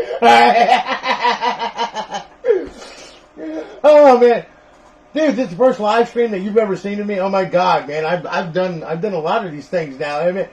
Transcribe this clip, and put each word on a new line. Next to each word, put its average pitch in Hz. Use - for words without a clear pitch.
<laughs> 214
Oh, 294
man. 233
Dude, 285
this 254
is 175
the 170
first 247
live 220
stream 233
that 196
you've 202
ever 202
seen 202
of 202
me. 202
Oh, 190
my 190
God, 175
man. 156
I've, 170
I've 156
done, 175
I've 165
done 208
a 170
lot 190
of 170
these 147
things 151
now. 147
I 175
mean, 185